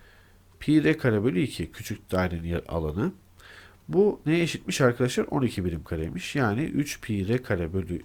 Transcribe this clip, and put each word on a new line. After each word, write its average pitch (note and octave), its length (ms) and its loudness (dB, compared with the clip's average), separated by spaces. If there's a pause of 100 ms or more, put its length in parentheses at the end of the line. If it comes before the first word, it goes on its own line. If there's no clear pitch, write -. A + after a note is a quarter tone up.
(600)
pi D3+ 240 4
R D#3 140 4
kare G#2+ 260 2
bölü E3+ 160 2
iki, A#2+ 320 -4
küçük - 380 -10
dairenin E2+ 380 0
yer-, E2+ 200 -2
alanı. E2+ 440 -2 (760)
Bu F#3 380 2
neye E3 160 4
eşitmiş - 380 -4
arkadaşlar? B2+ 440 2
On D3 180 -2
iki A2 220 0
birim E2 200 -4
kareymiş. E2+ 520 -6
Yani A#2+ 260 2
üç D3 380 -4
pi G2 280 -2
R B2+ 140 0
kare F2 300 -2
bölü F#2 320 -4